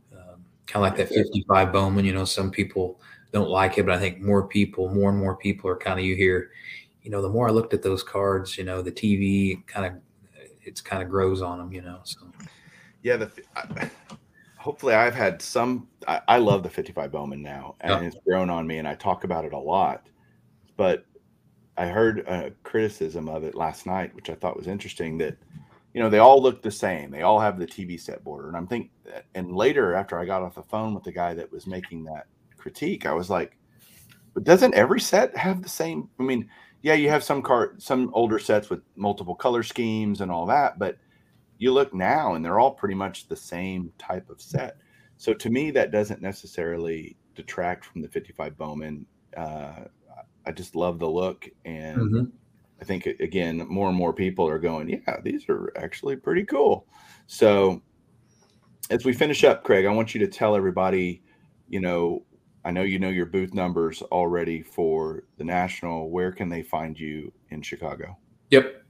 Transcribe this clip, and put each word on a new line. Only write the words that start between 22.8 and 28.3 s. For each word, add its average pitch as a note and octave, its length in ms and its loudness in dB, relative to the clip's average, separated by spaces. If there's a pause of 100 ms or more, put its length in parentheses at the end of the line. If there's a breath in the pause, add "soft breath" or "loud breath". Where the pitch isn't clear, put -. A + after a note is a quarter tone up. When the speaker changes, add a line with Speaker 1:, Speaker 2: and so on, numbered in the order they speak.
Speaker 2:
of D#2 160 -6
it D#2 120 -8
last D#2+ 300 -6
night, F#2 300 -4
which - 140 -16
I D#2+ 60 -8
thought F2+ 220 -6
was D#2 100 -10
interesting, F2+ 520 -8
that, D2 180 -4 (560 loud breath)
you A#2+ 80 -2
know, A2 80 4
they G#2+ 100 6
all C3 220 12
look B2+ 200 4
the G#2+ 100 -4
same. E2 400 -4
They C#2+ 120 -8
all G#2+ 160 6
have G#2 200 0
the F2 60 -4
T F#2+ 200 -12
V F2 120 -10
set - 260 -12
border. C#2+ 240 -12